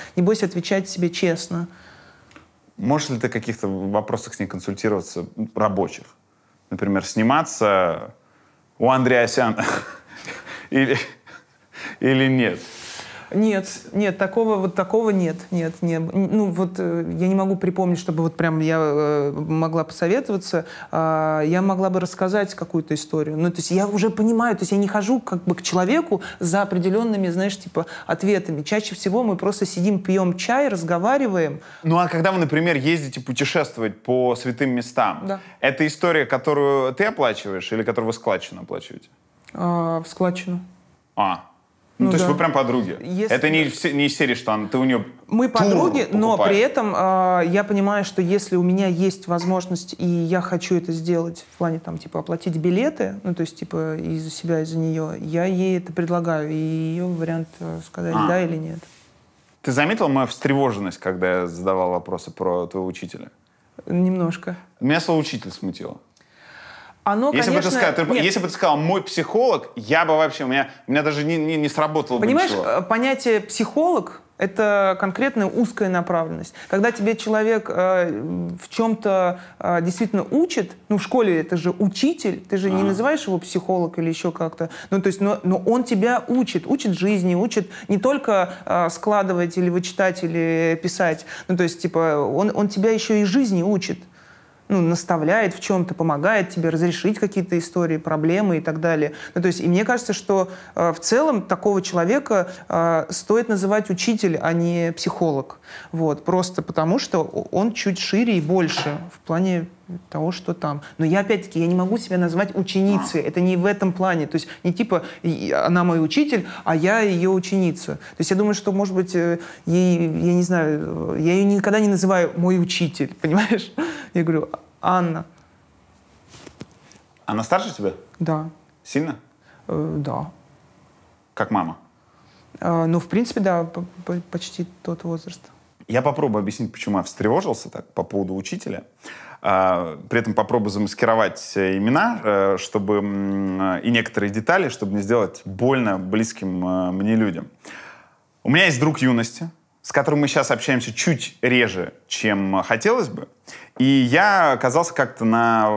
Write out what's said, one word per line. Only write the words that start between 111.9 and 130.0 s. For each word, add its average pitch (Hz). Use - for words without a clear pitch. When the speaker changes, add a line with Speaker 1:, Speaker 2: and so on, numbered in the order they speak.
Speaker 1:
себя 190
назвать 180
ученицей. 190
Speaker 2:
А. -
Speaker 1:
Это 175
не 185
в 175
этом 196
плане. 180
То -
есть 160
не 175
типа 180
и-, 165
и 71
она 175
мой 165
учитель, 269
а 165
я 185
её 185
ученица. 185
То -
есть 160
я 190
думаю, 208
что, 208
может 190
быть, 185
э, 170
ей, 175
я 170
не 180
знаю, 156
э, -
я 165
её 196
никогда 202
не 214
называю 185
«мой 180
учитель», 170
<laughs> -
понимаешь? 208
Я 170
говорю: 160
«Анна». 170
Speaker 2:
Она 110
старше 185
тебя? 98
Speaker 1:
Да. 160
Speaker 2:
Сильно? 143
Speaker 1:
Э, 156
да. 143